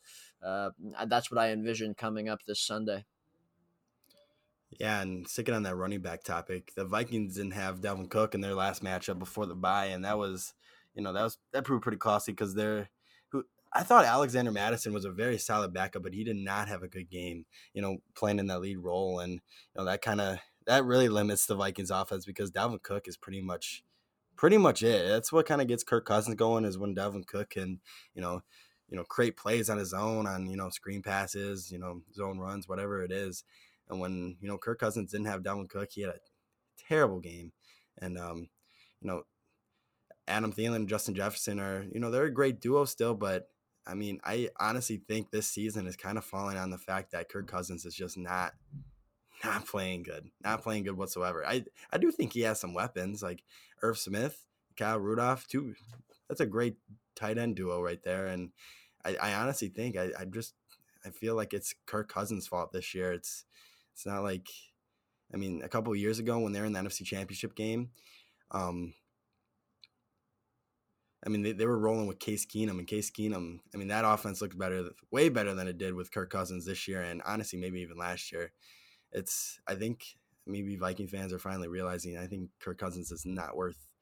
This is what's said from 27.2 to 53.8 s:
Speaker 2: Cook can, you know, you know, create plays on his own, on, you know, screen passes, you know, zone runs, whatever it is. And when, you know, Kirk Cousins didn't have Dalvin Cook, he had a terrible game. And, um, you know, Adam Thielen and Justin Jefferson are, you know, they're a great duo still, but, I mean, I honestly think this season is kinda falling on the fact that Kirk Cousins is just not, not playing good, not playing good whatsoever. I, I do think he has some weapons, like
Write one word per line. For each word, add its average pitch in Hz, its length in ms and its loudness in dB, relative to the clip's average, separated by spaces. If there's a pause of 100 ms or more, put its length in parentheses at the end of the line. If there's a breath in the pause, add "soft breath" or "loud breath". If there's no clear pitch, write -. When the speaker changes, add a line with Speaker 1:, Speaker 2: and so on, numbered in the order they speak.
Speaker 2:
Cook 101 240 -4
can, 92 300 -4 (340 loud breath)
you 90 80 -6
know, 90 200 -2 (460 soft breath)
you - 80 -8
know, 87 60 -4
create 117 340 2
plays 110 320 2
on 107 100 2
his 92 140 -2
own, 107 360 0
on, 95 200 -2
you 95 80 -4
know, 92 140 -4
screen 98 320 -8
passes, 98 720 -2
you 87 80 -8
know, 90 220 -8 (120)
zone 98 240 -4
runs, 95 300 -6
whatever 98 340 -4
it 90 80 -4
is. 95 320 -4 (460 soft breath)
And 92 100 -6
when, 90 420 -4
you 101 60 -10
know, 101 100 -4
Kirk 117 220 -4
Cousins 107 320 0
didn't 104 160 -4
have 98 160 -4
Dalvin 98 260 -4
Cook, 101 220 -6
he 104 120 -8
had 95 80 -4
a 85 100 -10 (560)
terrible 131 420 4
game. 85 320 -12 (480 soft breath)
And, 90 200 -4
um, 85 300 -8 (520 soft breath)
you 104 80 -8
know, 87 160 -4 (1040)
Adam 107 240 2
Thielen 113 240 2
and 107 120 0
Justin 104 280 0
Jefferson 101 420 -2
are, 98 240 -2 (100)
you 113 60 -4
know, 117 100 0
they're 127 180 4
a 151 60 2
great 127 280 4
duo 139 240 4
still, 117 300 2
but, 95 360 -2 (340)
I 90 100 -8
mean, 101 280 -4
I 117 280 0 (100)
honestly 113 380 0
think 107 340 -4
this 107 160 0
season 104 400 -2
is 90 80 -8
kinda 101 260 -4
falling 98 340 -4
on 92 140 -2
the 92 80 -6
fact 95 320 -4
that 85 180 -4
Kirk 98 200 -6
Cousins 90 360 -6
is 85 120 -10
just 92 200 -6
not, 90 380 -2 (880)
not 104 240 -2
playing 92 380 -2
good, 76 260 -10 (100)
not 107 220 -2
playing 107 220 -2
good 95 120 -2
whatsoever. 90 480 -2
I, 117 200 0 (260 loud breath)
I - 80 0
do 330 140 4
think 123 200 -2
he 120 100 0
has 110 180 2
some 90 140 -6
weapons, 101 500 -2
like 90 180 -6 (400 loud breath)